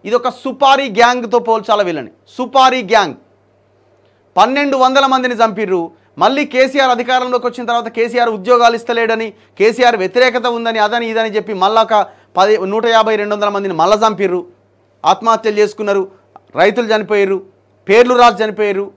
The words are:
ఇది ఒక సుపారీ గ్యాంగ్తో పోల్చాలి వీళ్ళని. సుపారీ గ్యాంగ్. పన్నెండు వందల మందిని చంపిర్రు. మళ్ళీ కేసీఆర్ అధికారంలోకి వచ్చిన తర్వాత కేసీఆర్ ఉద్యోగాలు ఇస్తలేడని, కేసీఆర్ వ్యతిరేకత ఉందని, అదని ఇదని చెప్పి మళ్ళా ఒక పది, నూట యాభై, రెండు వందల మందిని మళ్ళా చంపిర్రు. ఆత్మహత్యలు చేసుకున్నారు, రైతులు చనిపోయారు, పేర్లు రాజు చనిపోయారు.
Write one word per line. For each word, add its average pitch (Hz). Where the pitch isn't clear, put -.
ఇది 214
ఒక 247
సుపారీ 269
గ్యాంగ్తో 233
పోల్చాలి 220
వీళ్ళని. 151
సుపారీ 262
గ్యాంగ్. 190
పన్నెండు 269
వందల 262
మందిని 254
చంపిర్రు. 196
మళ్ళీ 269
కేసీఆర్ 262
అధికారంలోకి 247
వచ్చిన 240
తర్వాత 233
కేసీఆర్ 233
ఉద్యోగాలు 233
ఇస్తలేడని, 226
కేసీఆర్ 233
వ్యతిరేకత 240
ఉందని, 233
అదని 226
ఇదని 226
చెప్పి 214
మళ్ళా 220
ఒక 214
పది, 208
నూట 208
యాభై, 220
రెండు 208
వందల 208
మందిని 196
మళ్ళా 208
చంపిర్రు. 180
ఆత్మహత్యలు 214
చేసుకున్నారు, 202
రైతులు 208
చనిపోయారు, 202
పేర్లు 240
రాజు 233
చనిపోయారు. 202